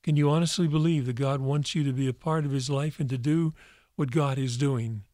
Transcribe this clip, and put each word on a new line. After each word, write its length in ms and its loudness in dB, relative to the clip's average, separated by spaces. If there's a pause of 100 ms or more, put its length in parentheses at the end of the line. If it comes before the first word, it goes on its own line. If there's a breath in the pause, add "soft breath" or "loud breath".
Can 120 2
you 140 4
honestly 380 2
believe 380 2
that 100 -4
God 260 -2
wants 340 -2
you 80 2
to 100 0
be 140 0
a 60 -2
part 320 -2
of 60 -2
his 180 -2
life 300 -2
and 100 -2
to 80 -2
do 360 0 (420 loud breath)
what 160 -2
God 260 0
is 200 -2
doing 460 -2 (100)